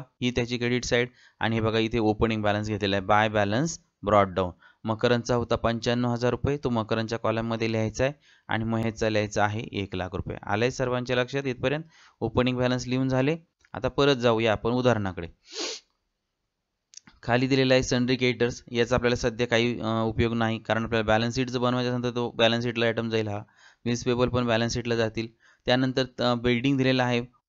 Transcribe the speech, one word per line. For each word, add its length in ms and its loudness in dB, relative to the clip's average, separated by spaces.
ही 100 0
त्याची 260 -2
क्रेडिट 280 0
साईड 220 2
आणि 160 0
हे 60 0
बघा 180 2
इथे 200 0
ओपनिंग 420 2
बॅलन्स 260 0
घेतलेला 280 0
आहे, 100 -2
बाय 240 4
बॅलन्स 500 0
ब्रॉट 220 6
डाऊन. 240 -2
मकरंदचा 520 0
होता 200 -2
पंच्याण्णव 540 0
हजार 200 0
रुपये, 280 -2
तो 120 -4
मकरंदच्या 500 -2
कॉलममध्ये 520 -2
लिहायचा 320 -2
आहे 100 0
आणि 160 -2
महेशचा 460 -2
लिहायचा 340 0
आहे 280 -2
एक 240 -6
लाख 180 -4
रुपये. 300 -8
आलंय 260 0
सर्वांच्या 460 -4
लक्षात 320 -2
इथपर्यंत? 360 -2
ओपनिंग 380 0
बॅलन्स 300 0
लिहून 200 0
झाले. 300 2
आता 140 -4
परत 280 2
जाऊया 360 2
आपण 200 0
उदाहरणाकडे. 560 0
खाली 240 0
दिलेला 260 4
आहे 100 4
सन्ड्री 320 0
क्रेडिटर्स, 560 0
याचा 240 2
आपल्याला 200 2
सध्या 320 -2
काही, 340 0
अ, 240 -2
उपयोग 280 0
नाही, 260 -2
कारण 240 -2
आपल्याला 220 -2
बॅलन्स 300 2
शीट 140 -2
जर 100 -4
बनवायचं 320 0
असेल 120 -2
तर 60 -2
तो 220 -4
बॅलन्स 340 2
शीटला 200 -2
आयटम 240 -2
जाईल 180 0
हा. 120 -6
बिल्स 180 -2
पेबल 260 2
पण 160 0
बॅलन्स 280 0
शीटला 220 -2
जातील. 320 -2
त्यानंतर, 580 0
अ, 120 2
बिल्डिंग 420 2
दिलेला 260 2
आहे, 180 0